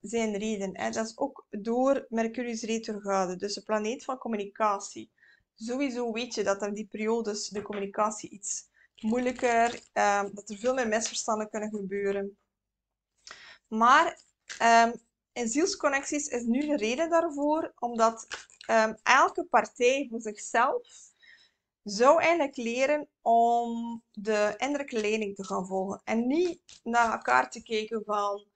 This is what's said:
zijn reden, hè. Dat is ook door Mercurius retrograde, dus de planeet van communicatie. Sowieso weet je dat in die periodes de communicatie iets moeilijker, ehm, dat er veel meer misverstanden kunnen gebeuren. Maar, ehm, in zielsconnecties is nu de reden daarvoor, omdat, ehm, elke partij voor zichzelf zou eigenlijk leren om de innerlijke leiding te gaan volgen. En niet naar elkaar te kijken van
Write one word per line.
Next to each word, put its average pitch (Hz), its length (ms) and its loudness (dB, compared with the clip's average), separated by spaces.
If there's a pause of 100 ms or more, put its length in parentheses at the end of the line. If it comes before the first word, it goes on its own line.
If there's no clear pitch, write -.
zijn 220 360 -4
reden, 202 400 -4
hè. 226 120 -4
Dat 226 160 -4
is 220 120 -14
ook - 320 -6
door 240 600 0
Mercurius 226 520 -4
retrograde, 202 760 -2
dus 196 180 -6
de 202 100 -10
planeet 214 400 -4
van 269 140 -6
communicatie. 208 960 -4 (440)
Sowieso 240 560 -4
weet 233 220 -6
je 214 100 -2
dat 196 180 0
in 208 120 -4
die 214 120 -8
periodes 214 640 -4
de 202 120 -8
communicatie 208 680 -4
iets - 420 -12 (320)
moeilijker, 240 760 2 (140)
ehm, 202 400 2
dat 202 160 -16
er 208 80 -10
veel 247 160 0
meer 254 140 0
misverstanden 214 600 -2
kunnen 214 200 -6
gebeuren. 202 680 -4 (1300)
Maar, 254 520 4 (380)
ehm, 233 360 6 (400)
in 240 140 -4
zielsconnecties 277 800 0
is 240 160 -6
nu 254 240 0
de 294 100 2
reden 247 320 0
daarvoor, 320 680 0
omdat, 226 480 0 (380)
ehm, 220 280 4 (100)
elke 311 420 6
partij 247 640 2
voor 226 120 -8
zichzelf 233 680 -2 (960)
zou 240 380 6
eigenlijk 320 360 2
leren 262 500 0 (140)
om 233 920 2
de 208 460 0
innerlijke 277 440 -2
leiding 208 340 -2
te 196 100 -10
gaan 190 220 -4
volgen. 190 360 -4
En 226 240 -2
niet 339 320 0 (240)
naar 233 280 2
elkaar 254 380 2
te 226 140 -14
kijken 220 420 -4
van 202 400 -2 (100)